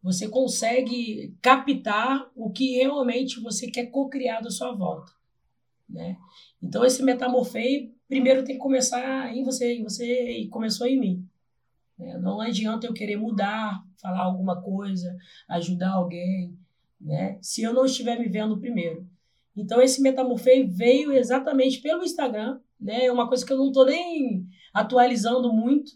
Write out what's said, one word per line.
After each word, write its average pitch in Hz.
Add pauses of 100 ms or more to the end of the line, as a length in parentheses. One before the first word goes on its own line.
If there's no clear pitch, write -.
você 185
consegue 240
captar 262
o 220
que 254
realmente 262
você 233
quer 240
cocriar 254
da 233
sua 247
volta, - (800)
né? 170 (460)
Então, 202
esse 262
Metamorfei, 254 (160)
primeiro 262
tem 277
que -
começar 262
em 269
você, 240
em 233
você, 240
e 202
começou 220
em 269
mim. 185 (720)
Né? 175
Não 190
adianta 226
eu 233
querer 208
mudar, 208 (180)
falar 185
alguma 185
coisa, 190 (320)
ajudar 175
alguém, 180 (440)
né? 180
Se -
eu 233
não 262
estiver 233
me 233
vendo 214
primeiro. 170 (520)
Então, 226
esse 269
Metamorfei 254
veio 240
exatamente 262
pelo 339
Instagram, 247 (200)
né? 220
É 247
uma 247
coisa 247
que -
eu 269
não 269
tô 262
nem 285 (260)
atualizando 240
muito 247